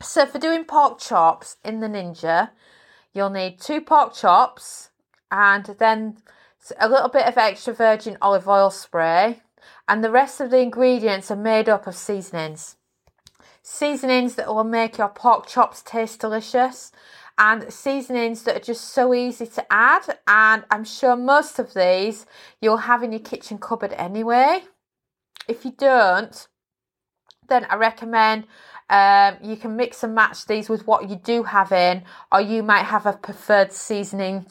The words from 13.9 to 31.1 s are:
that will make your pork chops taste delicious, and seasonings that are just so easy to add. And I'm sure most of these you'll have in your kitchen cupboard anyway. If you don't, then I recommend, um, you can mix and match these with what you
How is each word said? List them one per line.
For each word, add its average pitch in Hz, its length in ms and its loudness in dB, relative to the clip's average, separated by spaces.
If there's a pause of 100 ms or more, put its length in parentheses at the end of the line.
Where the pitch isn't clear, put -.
that - 100 -8
will 214 160 -2
make 226 340 -4
your 208 120 -2
pork 226 400 0
chops - 340 0
taste 226 380 -8
delicious, 226 720 -4 (480)
and 214 320 2
seasonings 247 720 -4
that 233 140 -2
are - 80 -10
just 233 220 -8
so 254 280 2
easy 247 320 -4
to - 260 -10
add. 269 540 2
And 214 460 4
I'm 214 120 0
sure 247 300 0
most 269 460 0
of - 120 -10
these 190 540 0 (340)
you'll 220 180 2
have 233 260 0
in 226 80 -8
your 220 80 -10
kitchen - 380 -14
cupboard 208 340 -8
anyway. 233 720 0 (840)
If 233 180 -8
you 254 60 -8
don't, 220 760 2 (1000)
then 240 220 0
I 196 60 -2
recommend, 220 720 0 (420)
um, 196 500 6
you 214 140 -10
can 220 220 -10
mix 240 260 -4
and 220 140 -6
match - 300 0
these 214 220 -4
with 220 200 -6
what 208 200 0
you 202 60 -10